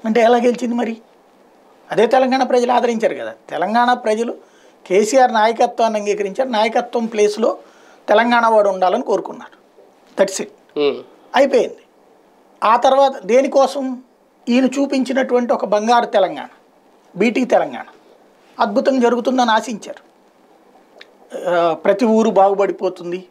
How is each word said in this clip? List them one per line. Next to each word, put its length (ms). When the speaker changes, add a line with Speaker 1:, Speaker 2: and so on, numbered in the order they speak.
Speaker 1:
అంటే 160
ఎలా 160
గెలిచింది 380
మరి? 220
అదే 160
తెలంగాణ 360
ప్రజలు 300
ఆదరించారు 420
కదా. 200
తెలంగాణ 420
ప్రజలు 420
కేసీఆర్ 460
నాయకత్వాన్ని 680
అంగీకరించారు. 480
నాయకత్వం 580
ప్లేస్లో 520
తెలంగాణ 380
వాడు 220
ఉండాలని 340
కోరుకున్నారు. 560
That's 240
it. 60
Speaker 2:
హ్మ్. 240
Speaker 1:
అయిపోయింది. 420
ఆ 120
తర్వాత 480
దేనికోసం? 800
ఈయన 180
చూపించినటువంటి 880
ఒక 120
బంగారు 420
తెలంగాణ, 420
బీటీ 280
తెలంగాణ 400
అద్భుతం 400
జరుగుతుందని 500
ఆశించారు. 520
ఆ, 260
ప్రతి 300
ఊరు 260
బాగుపడిపోతుంది 1000